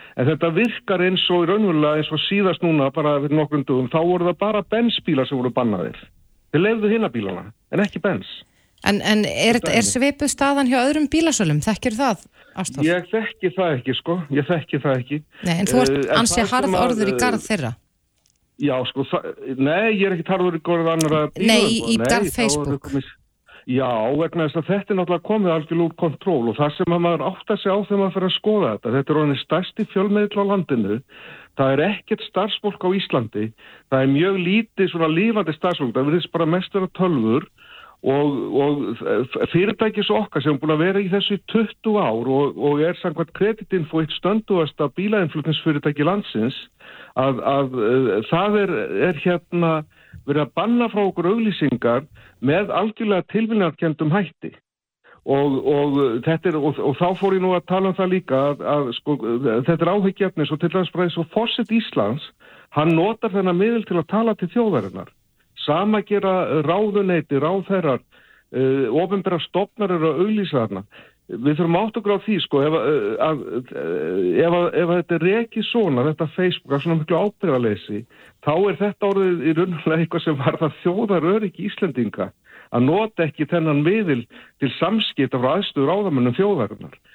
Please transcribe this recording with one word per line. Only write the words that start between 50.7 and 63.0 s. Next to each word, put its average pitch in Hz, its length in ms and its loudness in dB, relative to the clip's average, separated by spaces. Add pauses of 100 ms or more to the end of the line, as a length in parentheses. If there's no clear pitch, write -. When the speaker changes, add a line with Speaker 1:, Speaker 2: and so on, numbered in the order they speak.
Speaker 1:
frá 214 120 -2
okkur 180 300 0
auglýsingar 143 720 0 (320)
með 170 320 0
algjörlega 202 600 0
tilviljanakenndum 170 840 0
hætti. - 400 -4 (720)
Og, 139 400 2
og, 143 320 2 (220)
þetta 160 340 0
er, - 20 -2
og, 147 240 0
og 131 160 0
þá 175 200 0
fór 190 200 2
ég 185 80 2
nú 185 80 2
að 175 160 0
tala 190 220 0
um 185 80 -4
það 185 160 0
líka 175 300 0
að, 143 200 -2
að, 135 300 0
sko, 147 240 -4 (400)
þetta 165 180 2
er 170 160 0
áhyggjuefni, 190 560 0
svo 151 80 -4
til 170 160 -2
dæmis 185 220 -2
bara 180 160 0
eins - 100 -8
og 165 120 -2
forseti 226 500 0
Íslands, 120 480 -2 (400)
hann 160 260 2
notar 214 380 0